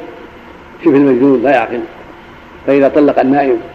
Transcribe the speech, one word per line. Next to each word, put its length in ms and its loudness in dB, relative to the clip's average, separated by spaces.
شبه 120 2
المجنون 460 2
لا 80 0
يعقل، 300 -2
فإذا 220 2
طلق 320 2
النائم 400 0